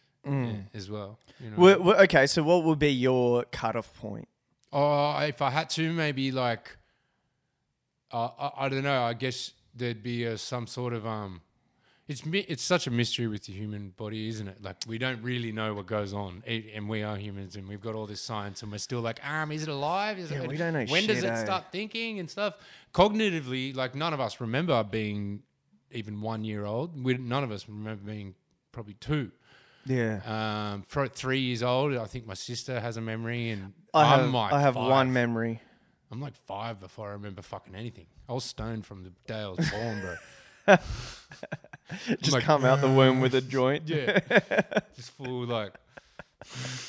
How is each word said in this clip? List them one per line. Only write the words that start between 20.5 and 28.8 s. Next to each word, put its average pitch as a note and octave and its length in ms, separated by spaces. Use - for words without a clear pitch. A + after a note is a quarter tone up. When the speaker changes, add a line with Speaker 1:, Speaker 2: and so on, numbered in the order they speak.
Speaker 1:
don't E3 160
know C3+ 120
Speaker 2:
when E3+ 220
does G#3+ 100
Speaker 1:
shit, F#3 80
Speaker 2:
it - 60
Speaker 1:
eh? A2+ 140
Speaker 2:
start F#3 260
thinking G#3+ 480
and E3 100
stuff? G3+ 260
Cognitively, D#3+ 840
like, C3 200
none D#3+ 180
of C#3+ 60
us A2+ 220
remember B2+ 420
being G#2 600
even G#2 300
one A2 220
year G#2+ 220
old. C3+ 360
We, B2+ 160
none C3 260
of A#2+ 80
us G2+ 180
remember G#2+ 340
being G2+ 320
probably G#2 240